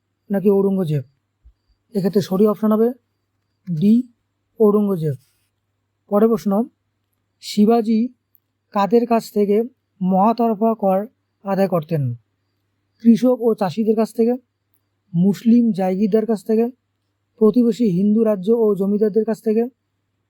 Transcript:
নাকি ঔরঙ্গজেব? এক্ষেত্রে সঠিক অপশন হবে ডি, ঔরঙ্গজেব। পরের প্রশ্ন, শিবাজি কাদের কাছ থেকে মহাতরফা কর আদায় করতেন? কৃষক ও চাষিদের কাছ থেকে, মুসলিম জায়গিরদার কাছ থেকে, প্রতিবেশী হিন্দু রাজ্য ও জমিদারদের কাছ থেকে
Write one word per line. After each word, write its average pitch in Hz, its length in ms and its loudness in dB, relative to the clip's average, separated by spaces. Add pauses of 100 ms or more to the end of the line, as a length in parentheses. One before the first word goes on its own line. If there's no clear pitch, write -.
(300)
নাকি 196 200 0
ঔরঙ্গজেব? 190 540 0 (920)
এক্ষেত্রে 196 280 -2
সঠিক 190 260 0
অপশন 208 240 -2
হবে 220 180 2 (800)
ডি, 180 260 0 (640)
ঔরঙ্গজেব। 196 560 0 (960)
পরের 208 200 2
প্রশ্ন, 208 200 -2 (920)
শিবাজি 220 560 2 (760)
কাদের 208 340 2
কাছ 226 160 0 (100)
থেকে 202 240 0 (440)
মহাতরফা 214 760 0
কর 196 240 -2 (460)
আদায় 196 280 -2
করতেন? 160 300 -4 (1000)
কৃষক 233 380 4
ও 233 120 2
চাষিদের 214 420 -2
কাছ 220 180 0
থেকে, 233 200 0 (800)
মুসলিম 202 580 2
জায়গিরদার 190 540 -2
কাছ 220 180 -4
থেকে, 226 220 0 (760)
প্রতিবেশী 233 440 2 (120)
হিন্দু 208 260 2
রাজ্য 208 260 -2 (140)
ও - 20 2 (100)
জমিদারদের 202 500 -2
কাছ 220 160 -6
থেকে 226 220 0 (640)